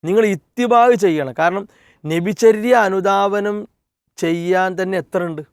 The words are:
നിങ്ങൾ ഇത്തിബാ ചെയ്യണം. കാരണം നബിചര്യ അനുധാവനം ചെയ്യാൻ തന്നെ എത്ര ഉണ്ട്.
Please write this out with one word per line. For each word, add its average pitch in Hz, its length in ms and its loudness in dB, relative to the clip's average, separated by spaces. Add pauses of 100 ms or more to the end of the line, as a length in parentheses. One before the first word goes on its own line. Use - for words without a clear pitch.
നിങ്ങൾ 202 220 2
ഇത്തിബാ 240 640 0
ചെയ്യണം. 160 480 0
കാരണം 180 300 -2 (380)
നബിചര്യ 214 680 2
അനുധാവനം 202 920 0 (480)
ചെയ്യാൻ 180 680 -2
തന്നെ 185 160 -4
എത്ര 175 260 -4
ഉണ്ട്. 156 180 -8 (100)